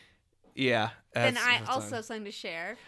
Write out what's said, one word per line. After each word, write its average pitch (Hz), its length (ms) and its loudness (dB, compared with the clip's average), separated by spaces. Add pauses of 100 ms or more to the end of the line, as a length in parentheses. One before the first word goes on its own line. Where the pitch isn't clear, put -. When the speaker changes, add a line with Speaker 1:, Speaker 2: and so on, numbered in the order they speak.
(560)
Speaker 1:
Yeah, 117 360 2 (220)
Speaker 2:
Then 120 220 4
Speaker 1:
that's, 233 100 0
Speaker 2:
I 247 140 4
Speaker 1:
that's 220 100 -6
Speaker 2:
also 262 180 0
Speaker 1:
fun. 269 60 -6
Speaker 2:
have 220 120 -6
something 220 200 -8
to 208 60 -10
share, 185 460 -8 (100)